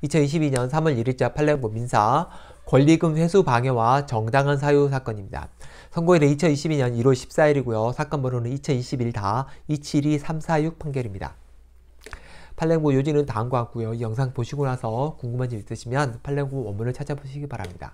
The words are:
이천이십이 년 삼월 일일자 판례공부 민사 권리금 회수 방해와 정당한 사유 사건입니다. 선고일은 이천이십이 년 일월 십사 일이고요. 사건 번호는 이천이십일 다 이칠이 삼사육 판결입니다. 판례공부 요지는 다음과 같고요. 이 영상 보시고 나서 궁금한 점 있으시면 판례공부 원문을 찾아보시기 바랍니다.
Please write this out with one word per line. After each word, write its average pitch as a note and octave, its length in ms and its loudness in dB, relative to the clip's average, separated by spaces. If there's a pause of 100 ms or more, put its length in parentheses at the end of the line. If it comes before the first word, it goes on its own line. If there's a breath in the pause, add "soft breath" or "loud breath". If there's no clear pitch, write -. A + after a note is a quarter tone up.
이천이십이 D3+ 520 0
년 B2+ 180 0
삼월 D#3 260 2
일일자 B2 380 0
판례공부 D3 340 0
민사 A#2+ 640 2 (340 loud breath)
권리금 D#3 540 4
회수 E3+ 240 4
방해와 B2+ 640 2
정당한 C3+ 500 2
사유 C#3+ 320 4
사건입니다. G#2+ 640 -6 (400 loud breath)
선고일은 E3 380 4
이천이십이 D3 500 2
년 B2 160 0
일월 B2 200 4
십사 D3+ 340 2
일이고요. B2 440 0
사건 D3 300 -4
번호는 B2 300 -2
이천이십일 B2+ 600 -4
다 A2 360 -4 (200 loud breath)
이칠이 D3+ 500 0
삼사육 D#3+ 600 -2
판결입니다. A#2 560 -6 (1200 loud breath)
판례공부 D#3+ 380 2
요지는 D3 320 2
다음과 A#2+ 380 -2
같고요. A2+ 280 -6
이 A#2 80 -6
영상 A#2+ 320 -2
보시고 C#3 320 -4
나서 B2+ 560 -4
궁금한 B2 300 -4
점 A#2 80 -6
있으시면 A#2 640 -4
판례공부 C#3 420 -6
원문을 G#2+ 300 -6
찾아보시기 C#3+ 540 -10
바랍니다. F#2 460 -12